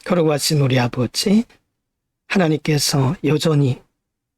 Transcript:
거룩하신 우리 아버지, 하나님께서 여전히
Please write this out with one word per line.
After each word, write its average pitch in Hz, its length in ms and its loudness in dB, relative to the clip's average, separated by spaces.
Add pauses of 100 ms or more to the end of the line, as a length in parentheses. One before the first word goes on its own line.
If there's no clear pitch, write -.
거룩하신 156 560 0
우리 131 180 2
아버지, 127 640 0 (840)
하나님께서 151 880 0 (100)
여전히 147 560 0 (560)